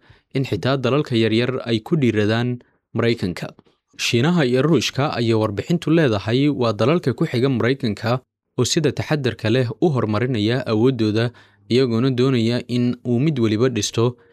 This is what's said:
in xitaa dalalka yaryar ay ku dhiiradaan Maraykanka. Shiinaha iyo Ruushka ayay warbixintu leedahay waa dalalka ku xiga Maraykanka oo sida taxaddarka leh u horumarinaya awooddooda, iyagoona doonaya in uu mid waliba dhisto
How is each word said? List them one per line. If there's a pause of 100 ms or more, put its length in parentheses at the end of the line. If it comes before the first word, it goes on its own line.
(340)
in
xitaa
dalalka
yaryar
ay
ku
dhiiradaan (360)
Maraykanka. (460)
Shiinaha
iyo
Ruushka
ayay
warbixintu
leedahay
waa
dalalka
ku
xiga
Maraykanka (380)
oo
sida
taxaddarka
leh (120)
u
horumarinaya
awooddooda, (380)
iyagoona
doonaya
in (100)
uu
mid
waliba
dhisto (160)